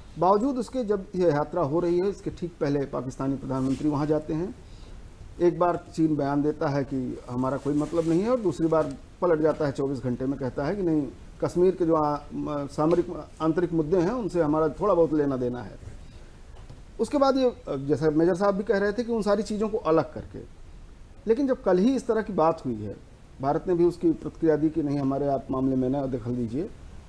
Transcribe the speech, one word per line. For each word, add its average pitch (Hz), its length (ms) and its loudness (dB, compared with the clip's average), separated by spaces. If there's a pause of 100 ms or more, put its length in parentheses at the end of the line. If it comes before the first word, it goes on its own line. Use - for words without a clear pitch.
(180)
बावजूद 208 400 4
उसके, 254 260 -4
जब 196 220 -2 (100)
यह 180 100 4
यात्रा 151 360 2
हो 151 180 2
रही 175 180 2
है, 190 120 0
इसके 185 200 -6
ठीक 165 300 -8
पहले 143 200 0
पाकिस्तानी 135 560 -4
प्रधानमंत्री 131 520 -2
वहाँ 147 180 0
जाते 151 280 0
हैं। 180 200 -4 (840)
एक 170 180 4
बार 170 360 0
चीन 160 220 2
बयान 143 260 0
देता 151 260 0
है 139 160 0
कि 123 340 -4 (120)
हमारा 131 260 -2
कोई 139 180 -2
मतलब 156 340 0
नहीं 165 140 4
है 220 80 0
और 254 100 2
दूसरी 165 260 0
बार 156 300 2 (260)
पलट 170 180 4
जाता 151 260 2
है, 139 60 0
चौबीस 135 260 -2
घंटे 123 280 -2
में 135 120 -2
कहता 135 260 -4
है 175 120 -2
कि 202 60 -4
नहीं, 156 240 2 (380)
कश्मीर 180 320 4
के 175 100 0
जो 160 100 4
आ-, 147 240 2 (140)
म-, 147 320 -4
सामरिक 156 600 0 (140)
आंतरिक 160 320 0
मुद्दे 160 240 2
हैं, 175 140 4
उनसे 202 300 -2
हमारा 156 280 2
थोड़ा 180 260 0
बहुत 165 180 4
लेना 143 240 2
देना 123 260 -4
है। 92 280 -14 (1080)
उसके 226 180 0
बाद 269 180 4
ये, 254 160 2 (160)
जैसा 147 420 0
मेजर 165 240 4
साहब 202 200 2
भी 202 100 -2
कह 202 140 0
रहे 202 140 0
थे 233 120 -2
कि 233 80 -4
उन 226 100 0
सारी 202 200 2
चीज़ों 214 260 -2
को 214 100 -2
अलग 160 340 2
करके, - 480 -14 (640)
लेकिन 233 200 2
जब 254 160 0
कल 185 160 4
ही 254 180 4
इस 220 100 -4
तरह 220 160 0
की 214 100 -6
बात 165 340 2
हुई 110 160 -4
है, 104 140 -8 (440)
भारत 151 280 0
ने 180 60 4
भी 175 100 4
उसकी 170 280 2
प्रतिक्रिया 156 440 0
दी 151 140 2
कि 160 120 -2
नहीं, 143 160 0
हमारे 139 280 0
आप 139 240 0
मामले 135 260 0
में 127 120 2
ना 139 180 -2
दखल 123 300 -4
दीजिए, 123 340 -4 (380)